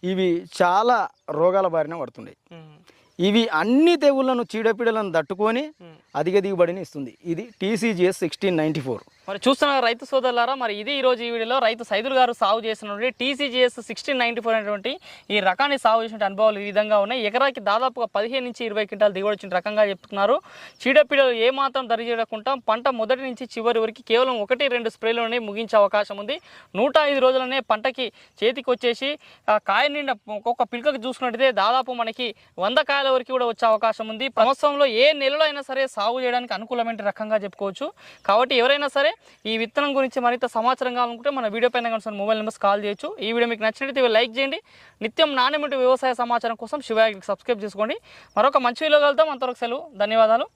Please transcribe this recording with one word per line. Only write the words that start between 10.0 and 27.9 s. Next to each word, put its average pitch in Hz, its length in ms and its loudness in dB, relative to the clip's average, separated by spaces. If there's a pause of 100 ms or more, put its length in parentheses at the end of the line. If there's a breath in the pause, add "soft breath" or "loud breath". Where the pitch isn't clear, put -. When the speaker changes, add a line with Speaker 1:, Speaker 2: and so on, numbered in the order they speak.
Speaker 2:
సోదరులారా, 247 500 0
మరి 240 220 -4
ఇది 214 160 -6
ఈ 277 80 -2
రోజు 247 240 0
ఈ 233 60 -4
వీడియోలో 233 280 -2
రైతు 233 260 0
సైదుల్ 226 300 -2
గారు 254 180 4
సాగు 220 280 0
చేసినటువంటి 214 500 -6
టీసీజీఎస్ 254 720 -2
సిక్స్టీన్ 254 360 -6
నైంటీ 233 220 -2
ఫోర్ 226 140 0
అనేటువంటి 208 460 -6 (300 loud breath)
ఈ 208 100 0
రకాన్ని 247 380 0
సాగు 226 240 2
చేసిన 214 220 -6
అనుభవాలు 202 340 2
ఈ 202 60 -8
విధంగా 208 340 0
ఉన్నాయి. 226 240 -2
ఎకరాకి 247 380 0
దాదాపుగా 233 460 0
పదిహేను 233 380 -2
నుంచి 240 220 -8
ఇరవై 208 200 -2
క్వింటాల్ 208 260 0
దిగుబడి 202 240 -2
వచ్చిన 190 200 -6
రకంగా 208 280 2
చెప్తున్నారు. 202 580 -2 (440 loud breath)
చీడపీడలు 277 440 4
ఏమాత్రం 262 580 0
దరి 233 160 0
చేయకుండా 226 500 -4 (140)
పంట 240 200 0
మొదటి 247 340 -2
నుంచి 254 220 -8
చివరి 226 340 -2
వరకు 220 300 -4
కేవలం 240 320 2
ఒకటి 254 280 0
రెండు 240 200 -2
స్ప్రేలోనే 233 500 -2
ముగించే 220 380 -4
అవకాశం 202 400 2
ఉంది. 214 240 -8 (360 loud breath)
నూట 254 220 0
ఐదు 285 220 2
రోజులనే 262 400 2
పంటకి 240 520 -2 (320 soft breath)